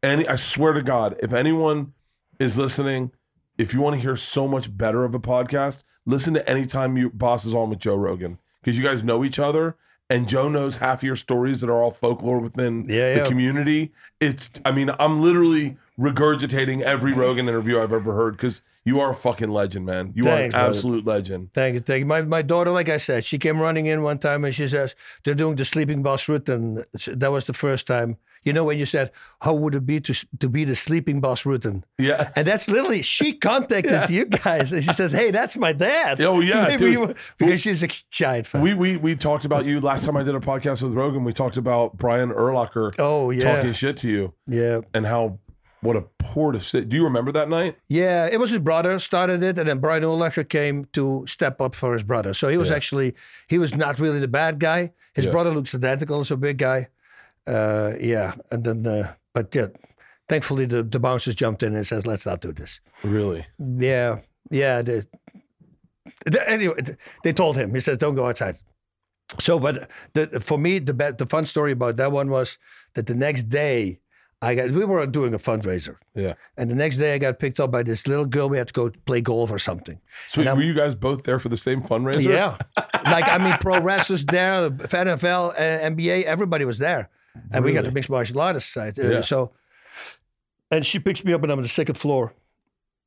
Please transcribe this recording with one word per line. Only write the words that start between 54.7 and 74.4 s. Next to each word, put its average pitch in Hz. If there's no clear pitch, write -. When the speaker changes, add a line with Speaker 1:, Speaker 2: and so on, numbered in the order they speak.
Speaker 2:
His 135
Speaker 1:
Yeah. 180
Speaker 2:
brother 170
looks 147
identical, 139
so 143
big 139
guy. 131
Uh, 107
yeah, 110
and 117
then, 113
uh, 107
but 110
yeah, 120
thankfully 135
the, 120
the 113
bouncers 123
jumped 113
in 107
and 107
says, 107
"Let's 110
not 90
do 80
this." 73
Speaker 1:
Really? 101
Speaker 2:
Yeah, 123
yeah. 135
The, 117
the, 226
anyway, 190
th-, -
they 165
told 156
him. 110
He 131
says, 131
"Don't 147
go 127
outside." 110
So, 175
but 135
the, 156
for 151
me, 180
the 139
be-, 143
the 127
fun 156
story 147
about 123
that 135
one 139
was 131
that 113
the 123
next 131
day, 120